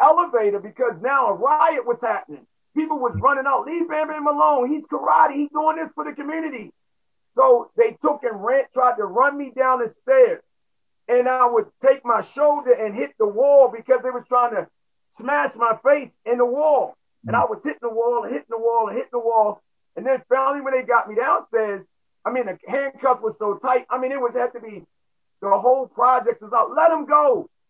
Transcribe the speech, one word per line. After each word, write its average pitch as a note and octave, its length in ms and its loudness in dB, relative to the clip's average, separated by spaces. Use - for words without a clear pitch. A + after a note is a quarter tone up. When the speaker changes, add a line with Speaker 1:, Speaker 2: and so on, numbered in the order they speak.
Speaker 1:
elevator, B3 580 2
because G#3+ 400 -4
now C4 280 0
a G3 60 0
riot D4 520 2
was A#3+ 160 -2
happening. - 440 -6
People D4+ 240 -2
was A#3+ 220 -2
running C4+ 260 2
out, C#4 200 0
"Leave E4+ 220 -4
Bam D#4 200 -2
Bam D4+ 180 -6
alone. D4 420 2
He's D4 200 -6
karate. D4+ 460 2
He's D4 160 -4
doing D#4 260 -2
this D#4+ 160 -8
for D4+ 120 -8
the D4+ 80 -10
community." D4 600 -10
So B3 440 2
they A#3 240 2
took D4 240 -2
and G#3 200 -6
ran, C4 280 0
tried B3 240 2
to G#3 100 -4
run C4+ 300 0
me C#4 140 -10
down B3+ 300 0
the A3+ 80 -4
stairs. B3 720 0
And B3 200 2
I B3+ 180 2
would A#3 200 0
take C4+ 240 2
my A3+ 160 0
shoulder C#4 520 0
and G#3+ 220 -4
hit C#4 240 -6
the A3 80 0
wall C4+ 420 4
because B3 340 -2
they B3+ 80 -4
were B3 160 -8
trying B3 280 0
to - 140 -6
smash C#4 480 -4
my A3+ 280 0
face C#4+ 400 0
in A#3+ 140 -2
the B3 80 2
wall. C#4+ 500 0
And A2 100 -2
I - 60 2
Speaker 2:
Mm. - 80 -2
Speaker 1:
was G#3 140 -10
hitting - 180 -8
the A#3 80 -6
wall A#3 340 -2
and A#3 80 -8
hitting - 180 -10
the A3+ 80 -6
wall A#3 300 0
and G3+ 80 -8
hitting C4 160 -8
the B3 60 -4
wall. A3+ 440 0
And G#3+ 100 -8
then B3+ 220 0
finally, C4+ 320 0
when C4+ 140 -6
they B3+ 80 0
got A#3 260 0
me G#3+ 80 -10
downstairs, A3 760 -2
I G#3+ 60 -4
mean, B3 160 -4
the - 200 -10
handcuffs C4 540 -2
were A3 100 -4
so G#3 280 -4
tight. B3 320 -2
I B3+ 80 -2
mean, B3+ 140 -4
it C#4 80 -6
was, A#3+ 140 -4
had B3 200 -4
to A#3+ 60 -14
be, G#3 260 -18
the G3 100 -4
whole B3 360 2
project B3 560 0
was G#3+ 100 -18
out. A#3+ 220 0
"Let E4 160 4
him D4+ 140 -2
go. D4 460 2